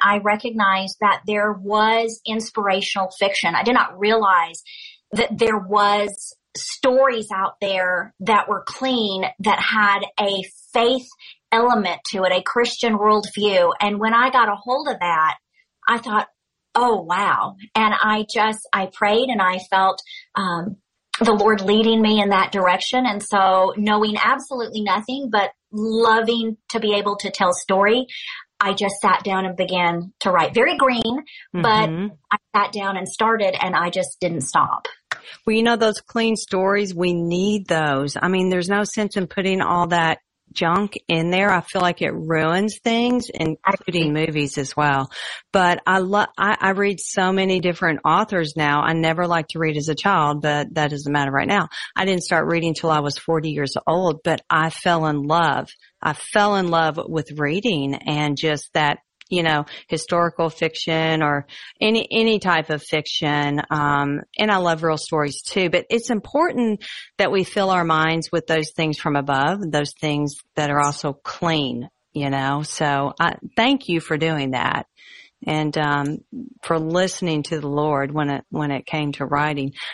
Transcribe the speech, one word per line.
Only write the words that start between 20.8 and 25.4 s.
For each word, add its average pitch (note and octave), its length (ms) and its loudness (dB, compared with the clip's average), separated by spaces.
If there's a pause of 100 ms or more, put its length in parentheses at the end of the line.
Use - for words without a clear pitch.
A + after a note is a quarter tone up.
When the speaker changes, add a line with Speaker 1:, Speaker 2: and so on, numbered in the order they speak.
Speaker 1:
the A3+ 140 4
Lord G#3 280 4
leading A3 400 4
me G#3+ 180 4
in G3+ 100 2
that F#3+ 220 2
direction. F#3+ 540 0
And G#3 160 -2
so F#3+ 560 4
knowing G#3 400 2
absolutely A#3+ 640 -2
nothing, A3 500 -2
but G3+ 200 2 (200)